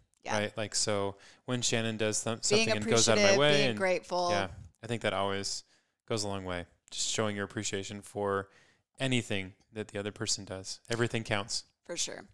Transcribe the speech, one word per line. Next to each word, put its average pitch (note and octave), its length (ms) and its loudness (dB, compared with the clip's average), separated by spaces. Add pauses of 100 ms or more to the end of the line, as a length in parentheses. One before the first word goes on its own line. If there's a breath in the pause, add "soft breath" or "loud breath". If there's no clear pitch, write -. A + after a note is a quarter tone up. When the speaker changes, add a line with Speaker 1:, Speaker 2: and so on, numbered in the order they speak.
(220)
Speaker 1:
Yeah. A#2+ 160 0
Speaker 2:
right? G#2 180 -2
Like, G#2+ 200 -6
so G2 400 0 (300 loud breath)
when B2 140 -2
Shannon A2+ 360 0
does G#2+ 260 0
th-, - 260 -2
Speaker 1:
Being A3 200 4
Speaker 2:
something G#2+ 160 0
and A2 40 -2
goes A2 200 6
out A2 100 6
of G#2 60 6
my G2+ 60 8
Speaker 1:
appreciative, - 100 6
Speaker 2:
way D3 160 8
Speaker 1:
being C#3 140 4
Speaker 2:
and A2 80 -2
Speaker 1:
grateful. F3+ 520 0
Speaker 2:
Yeah, C3 160 2 (340)
I A2+ 60 -16
think A2+ 160 -4
that G#2+ 100 2
always G2 520 -2 (440)
goes A2+ 140 -2
a G#2 60 -4
long G2 160 -6
way. F2+ 220 -4 (260)
Just - 160 -4
showing G#2+ 260 0
your G2+ 120 -2
appreciation G2+ 540 -6
for G2 480 -2 (520 soft breath)
anything A2 540 -2 (180)
that G#2+ 160 -8
the G#2 100 -6
other G2+ 140 -4
person G2+ 320 -4
does. F#2+ 340 -10 (100)
Everything A#2 360 0
counts. G#2 400 -4 (200)
Speaker 1:
For F3 120 -10
sure. - 260 -6 (120)